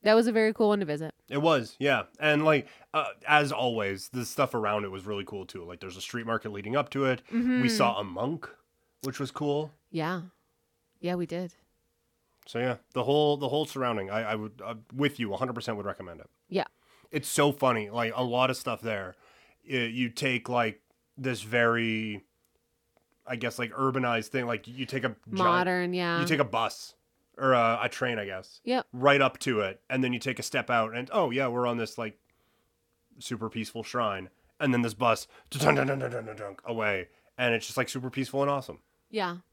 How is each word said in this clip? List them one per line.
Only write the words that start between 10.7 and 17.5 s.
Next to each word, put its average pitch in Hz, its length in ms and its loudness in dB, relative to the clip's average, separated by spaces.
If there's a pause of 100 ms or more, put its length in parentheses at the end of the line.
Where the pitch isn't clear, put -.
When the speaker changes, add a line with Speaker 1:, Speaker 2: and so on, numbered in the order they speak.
Speaker 1:
Yeah, 180 140 -2
we 175 100 -2
did. 170 280 -8 (920)
Speaker 2:
So, - 140 -8
yeah, 123 180 0 (160)
the 127 100 0
whole, 147 340 4
the 139 120 -4
whole 147 160 0
surrounding, 117 440 -2
I, 107 120 -2 (100)
I 110 40 0
would, 107 280 -8
uh, 113 120 -8 (200)
with 139 240 0
you, 104 140 -2
a 95 40 -4
hundred 123 160 -2
percent 117 240 -4
would 101 80 -8
recommend 90 360 -8
it. - 80 -20 (180)
Speaker 1:
Yeah. 185 180 -4 (460)
Speaker 2:
It's 143 160 -4
so 147 240 4